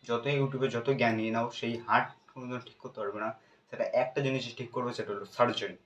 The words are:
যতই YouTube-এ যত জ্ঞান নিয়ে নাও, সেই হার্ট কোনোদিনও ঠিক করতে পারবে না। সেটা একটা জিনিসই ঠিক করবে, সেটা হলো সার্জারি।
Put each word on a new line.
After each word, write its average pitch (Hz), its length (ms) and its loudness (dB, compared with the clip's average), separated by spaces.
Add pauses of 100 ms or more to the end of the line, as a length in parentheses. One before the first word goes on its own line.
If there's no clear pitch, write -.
যতই 120 300 0
YouTube-এ 131 360 2
যত - 120 0 (120)
জ্ঞান 117 200 6
নিয়ে 110 160 0
নাও, 113 120 2 (120)
সেই 117 140 -2 (120)
হার্ট 123 220 4 (240)
কোনোদিনও 127 360 -8
ঠিক - 160 -20
করতে 127 180 -12
পারবে 104 220 -4
না। 110 60 -2 (400)
সেটা - 160 -2 (180)
একটা - 220 -2
জিনিসই 131 340 -2
ঠিক 127 160 -8
করবে, 123 220 -2
সেটা 107 160 -4
হলো 98 120 -6 (100)
সার্জারি। 101 500 2